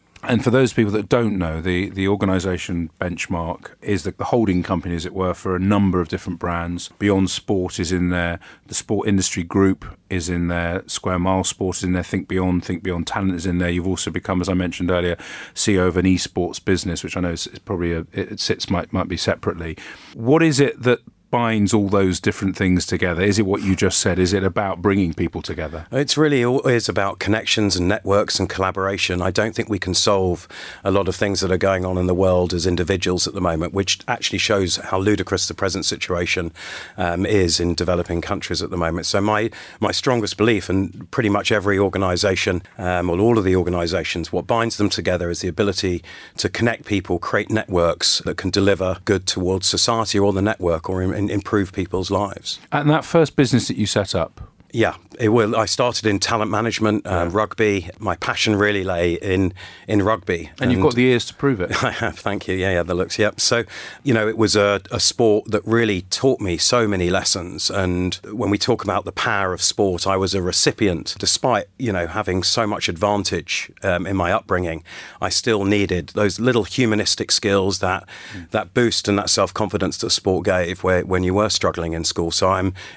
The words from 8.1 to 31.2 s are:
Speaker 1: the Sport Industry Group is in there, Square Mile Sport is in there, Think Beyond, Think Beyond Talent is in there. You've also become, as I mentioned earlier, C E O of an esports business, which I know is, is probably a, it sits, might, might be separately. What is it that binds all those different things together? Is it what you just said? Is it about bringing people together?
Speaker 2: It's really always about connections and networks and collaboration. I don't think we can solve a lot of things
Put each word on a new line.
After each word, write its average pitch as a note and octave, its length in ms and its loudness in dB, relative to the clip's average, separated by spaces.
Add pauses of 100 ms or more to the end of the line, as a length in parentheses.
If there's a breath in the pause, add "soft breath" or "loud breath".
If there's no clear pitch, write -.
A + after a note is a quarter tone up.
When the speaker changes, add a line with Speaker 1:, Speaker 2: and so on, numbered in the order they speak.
Speaker 1:
the - 80 -16
Sport - 340 -2
Industry F#2+ 360 0
Group F#2+ 420 2 (240)
is F2+ 180 -4
in F2 200 -2
there, E2+ 400 -2
Square F#2 320 -2
Mile F#2 240 2
Sport F#2 340 -4
is - 60 -6
in F2+ 100 0
there, F2+ 80 0
Think F#2 260 -4
Beyond, F#2 380 0
Think F2 160 -6
Beyond F2 240 -4
Talent F#2+ 300 -2
is E2+ 100 -6
in F2+ 140 0
there. F2 100 0
You've F2 180 -2
also F2+ 220 -2
become, F2+ 320 -2
as F2 80 -2
I F#2 60 0
mentioned F2+ 340 -2
earlier, F2 280 0 (360 loud breath)
C - 220 2
E F#2 40 4
O F2+ 60 4
of F2+ 120 2
an F2+ 100 4
esports F2+ 580 0
business, F2+ 380 0
which E2 120 -8
I F#2+ 40 -4
know F2 120 -2
is, E2 140 -4
is - 140 -16
probably E2+ 340 -4
a, E2 180 -6
it - 280 -6
sits, - 320 -2
might, F2 200 -2
might F#2 160 -2
be F2 100 -4
separately. E2 600 -4 (380 loud breath)
What C3+ 260 4
is D#3 180 4
it C3+ 220 2
that A#2+ 180 2 (300)
binds A2 440 2
all G2+ 160 2
those F#2+ 320 2
different G2 340 -2
things F2+ 300 2
together? F2 360 -2
Is G2+ 160 4
it A2 80 2
what G2 160 0
you F#2+ 140 2
just F#2 240 2
said? F2+ 180 2
Is F2+ 140 4
it F#2+ 140 2
about F#2 360 -2
bringing G2 320 2
people G#2+ 280 -4
together? D#2+ 500 -8
Speaker 2:
It's C3 240 0
really D3 300 4
always B2+ 420 2
about G2 320 -2
connections G#2 560 2
and F2 100 0
networks G2+ 540 2
and F#2 80 2
collaboration. F#2+ 720 -2
I F#2 80 2
don't G#2+ 240 0
think A2+ 140 -4
we G#2 100 -2
can F#2 160 -4
solve F#2+ 540 2 (380 loud breath)
a G2 40 2
lot F#2+ 200 2
of F#2 80 -4
things G2+ 240 0